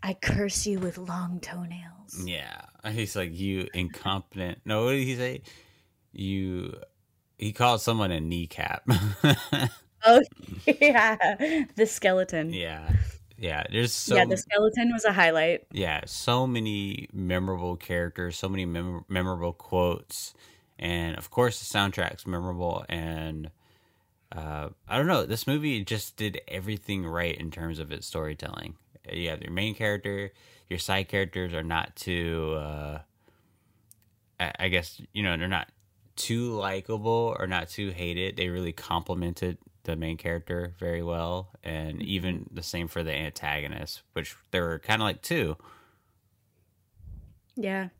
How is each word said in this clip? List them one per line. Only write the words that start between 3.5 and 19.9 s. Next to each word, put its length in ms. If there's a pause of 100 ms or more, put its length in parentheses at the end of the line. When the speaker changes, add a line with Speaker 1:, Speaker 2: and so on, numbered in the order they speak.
Speaker 2:
incompetent." 920
No, 200
what 80
did 100
he 140
say? 240 (720)
You, 600 (640)
he 140
called 300
someone 300
a 100
kneecap. 680
<laughs> 840 (360)
Speaker 1:
Oh, 160 (260)
<laughs> 180
yeah. 1000 (100)
The 100
skeleton. 680
Speaker 2:
Yeah. 360 (480)
Yeah. 320
There's 220
so 240
Speaker 1:
Yeah, 100
the 60
Speaker 2:
m- 60
Speaker 1:
skeleton 560
was 100
a 80
highlight. 600
Speaker 2:
Yeah, 340
so 420
many 640
memorable 640
characters, 640
so 100
many 180
mem-, 440
memorable 420
quotes, 840 (460)